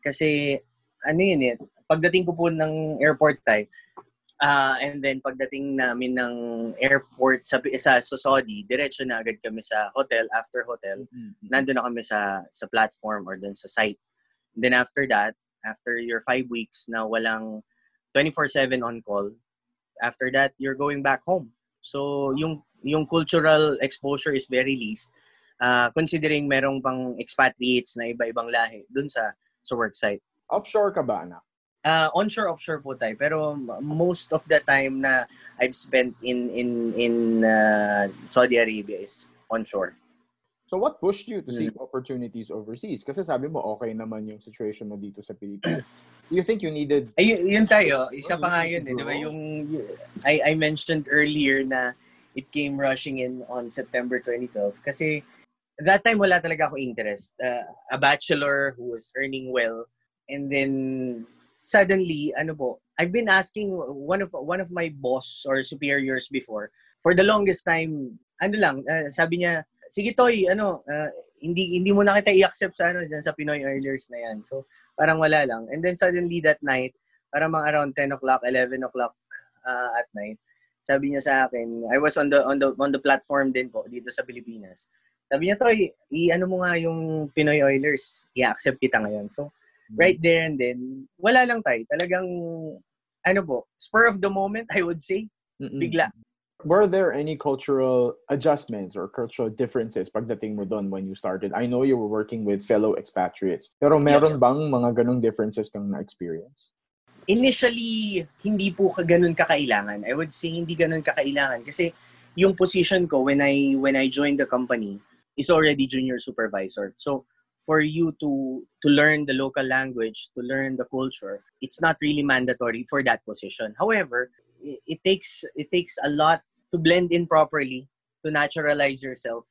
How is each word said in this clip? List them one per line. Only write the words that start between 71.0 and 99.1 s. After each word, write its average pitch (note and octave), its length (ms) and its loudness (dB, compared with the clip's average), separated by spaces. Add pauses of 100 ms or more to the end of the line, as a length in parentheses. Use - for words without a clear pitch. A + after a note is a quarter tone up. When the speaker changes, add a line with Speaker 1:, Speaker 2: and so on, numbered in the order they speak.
Speaker 1:
hindi, F3 400 -2
hindi F#3+ 80 2
mo G3+ 160 6
na G3+ 160 6
kita G3+ 100 4
i-accept F#3+ 460 4
sa, F3 160 2
ano, F3+ 100 -4
dyan D3+ 220 -6
sa D3+ 80 -2
Pinoy D3 320 -4
Oilers C3+ 480 -4
na A#2+ 80 -10
yan." A2 240 -8
So, C3+ 240 -10 (240)
parang D#3+ 240 4
wala D#3 260 4
lang. A2+ 300 -4
And D#3 80 -4
then F3+ 160 0
suddenly F3 480 2
that D3+ 160 4
night, B2+ 320 -2 (400)
parang D#3 180 0
mga D3+ 220 0
around C#3+ 240 0
ten C#3 160 0
o'clock, C3 320 0
eleven B2+ 400 0
o'clock, A#2+ 320 -4 (480)
ah, B2 320 -4
at A#2+ 160 -2
night, G#2+ 240 -10 (480)
sabi C#3 260 2
niya C#3 140 -2
sa C#3+ 80 2 (160)
akin, A#2 400 -6
I B2+ 80 4
was D3 180 2
on D3 140 2
the, C#3+ 160 6
on C#3 160 2
the, C3+ 160 2
on C#3 160 0
the C3+ 80 -2
platform C#3 500 2
din B2+ 220 -2
po A2 160 -6
dito A#2+ 240 -12
sa - 100 -6
Pilipinas. A2+ 640 -16 (420)
Sabi D#3 200 0
niya, G3+ 80 2
"Toy, G#3+ 360 4 (200)
i-ano E3+ 360 2
mo F3+ 160 -2
nga F3 120 0
yung D#3+ 560 -4
Pinoy D3+ 280 2
Oilers, C#3 640 0 (120)
i-accept B2+ 400 0
kita A#2+ 240 0
ngayon." G#2+ 280 -6
So, - 240 -12 (360)
Speaker 2:
Mm. A2 80 -12
Speaker 1:
right E3+ 240 4
there E3 240 4
and D3 160 -2
then, B2+ 560 -6
wala A#3 320 6
lang, A3+ 160 -2
Tay. A#2+ 240 2
Talagang, F3+ 360 0 (1000)
ano F#3+ 160 4
po, C#3+ 160 -4 (200)
spur - 280 4
of G3+ 160 2
the G3 80 2
moment, G3+ 420 -4
<laughs> - 60 0
I F3+ 80 2
would E3+ 160 -4
say. A3 240 -4 (320)
Speaker 2:
Mm-mm. C3+ 240 -6
Speaker 1:
Bigla. D#3+ 320 0 (480)
Speaker 2:
Were F#3 240 4
there F#3+ 300 2
any D3+ 240 -4
cultural C3 800 2 (100)
adjustments C3+ 640 -2
or F#2+ 140 -8
cultural A#2 420 -4